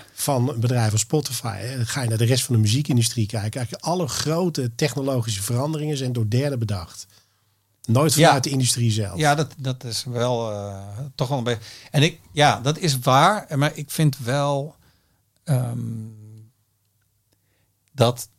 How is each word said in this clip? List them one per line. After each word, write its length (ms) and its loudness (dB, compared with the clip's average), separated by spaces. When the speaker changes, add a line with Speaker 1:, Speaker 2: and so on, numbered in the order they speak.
Speaker 1:
van 360 0
een 120 -4
bedrijf 320 2
als 80 2
Spotify, 580 -2
hè. 280 -6
Ga 160 -4
je 60 0
naar 100 0
de 60 2
rest 200 4
van 100 0
de 60 6
muziekindustrie 640 2
kijken, 340 -6
eigenlijk 280 -10
alle 200 0
grote 680 -2
technologische 680 -2
veranderingen 540 -2
zijn 160 -4
door 160 0
derden 300 0
bedacht. 480 -6
Nooit 300 4
Speaker 2:
Ja. 120 6
Speaker 1:
vanuit 180 6
de 60 -2
industrie 400 0
zelf. 280 -2
Speaker 2:
Ja, 160 4
dat, 240 -2
dat 260 -8
is 200 -8
wel, 480 -2
eh, 260 -8
toch 140 -4
wel 100 -2
een 60 -4
beetje. 180 -2
En 120 2
ik, 180 0
ja, 280 4
dat 180 -2
is 200 0
waar. 600 2
Maar 180 2
ik 140 -10
vind 280 2
wel, 560 -2
ehm, 340 -2
dat 360 2